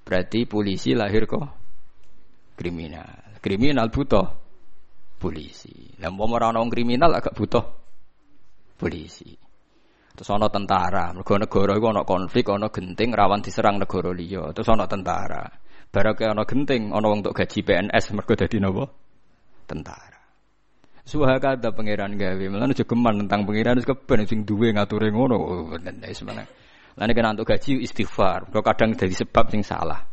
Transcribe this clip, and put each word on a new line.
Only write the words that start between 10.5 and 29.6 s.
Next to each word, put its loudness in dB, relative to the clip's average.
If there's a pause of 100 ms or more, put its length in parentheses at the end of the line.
mergo 0
negara 4
iku 2
ana 0
konflik, 0
ana -2
genting, -2
rawan 4
diserang 0
negara -2
liya. -8
Terus -4
ana 4
tentara. -2 (480)
Barake 4
ana 0
genting, 0
ana 0
wong 2
entuk -4
gaji -2
P -4
N 0
S, 0
mergo 0
dadi 0
napa? 0 (800)
Tentara. -12 (1000)
Suha 2
kada 0
pangeran 0
gawe. 0
Mulane -2
aja 0
geman 2
tentang 0
pangeran, 2
wis -4
keben 2
sing 0
duwe 2
ngature 0
ngono. 2
Oh, -6
bener, -10
wis -12
meneng. -12 (480)
Lha -6
nek 4
antuk 0
gaji 2
istighfar, 0
kok 2
kadang 4
dadi 0
sebab 6
sing 2